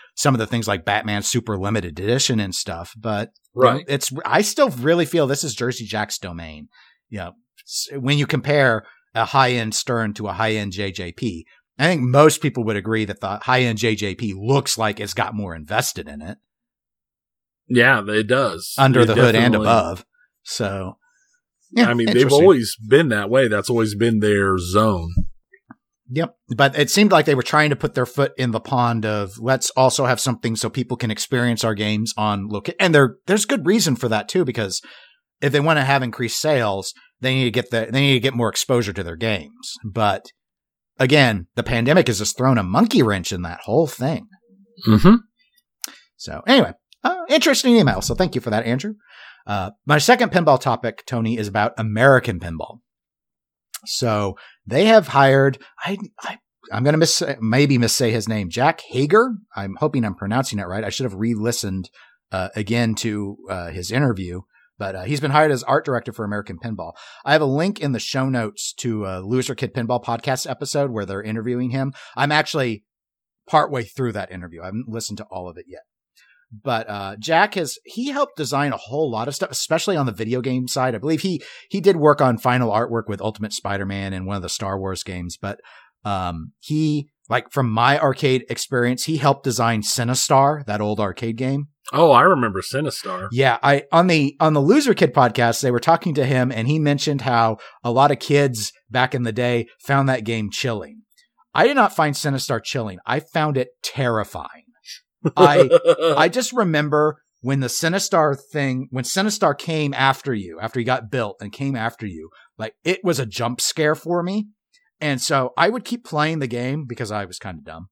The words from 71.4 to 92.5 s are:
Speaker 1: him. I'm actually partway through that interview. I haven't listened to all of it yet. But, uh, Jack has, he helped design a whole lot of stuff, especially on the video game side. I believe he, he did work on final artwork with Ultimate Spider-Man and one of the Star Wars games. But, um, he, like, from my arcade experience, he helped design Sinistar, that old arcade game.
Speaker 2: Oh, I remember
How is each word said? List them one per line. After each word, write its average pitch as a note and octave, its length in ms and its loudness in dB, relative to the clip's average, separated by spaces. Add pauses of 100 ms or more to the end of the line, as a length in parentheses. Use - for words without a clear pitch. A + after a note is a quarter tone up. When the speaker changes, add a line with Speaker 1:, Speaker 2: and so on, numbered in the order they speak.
Speaker 1:
him. C3+ 240 -2 (240)
I'm C#3+ 160 0
actually C#3 520 -2 (640)
partway C#3+ 380 2
through A#2+ 280 -4
that G2 200 -8
interview. E2+ 300 -14
I F2+ 40 -12
haven't A2 220 -8
listened A2 300 -10
to G#2 120 -14
all F#2 160 -10
of F2 120 -14
it F2 100 -20
yet. - 140 -20 (800)
But, A2+ 260 -4
uh, G2+ 300 -8
Jack E3 360 2
has, E3 300 -4
he B3 240 -8
helped C#4+ 280 -4
design C#3 360 -2
a G#2 40 -6
whole C#3 340 -4
lot A2+ 160 -4
of C#3 80 -8
stuff, - 160 -6
especially E3 460 -2
on C#3 100 0
the A2+ 60 -2
video A2+ 280 -4
game B2+ 280 -4
side. B2+ 260 -2
I G#2+ 40 -6
believe D3 240 -2
he, F#3 200 -4 (260)
he G3 120 -4
did F3+ 160 4
work D3 240 4
on B2 180 4
final B2 320 2
artwork A2+ 380 -2
with G2+ 120 -6
Ultimate G#2+ 320 -6
Spider-Man G2 600 -6
and F#2 120 -8
one G2+ 120 -6
of F#2 60 -6
the F2 60 -8
Star G2 300 -6
Wars F#2+ 240 -6
games. F2+ 340 -10
But, G2+ 220 -10 (460)
um, F2+ 560 -6
he, D3+ 480 -2 (200)
like, B2 220 -2
from C3 200 0
my B2 280 2
arcade C3 500 0
experience, B2 560 -2
he D#3+ 120 -4
helped C#3 260 0
design A#2 400 0
Sinistar, C3+ 840 0
that G#2+ 140 -4
old G#2+ 200 -2
arcade A2+ 360 -4
game. C#3 320 -4 (240)
Speaker 2:
Oh, D3+ 200 6
I B2 100 8
remember A#2+ 400 2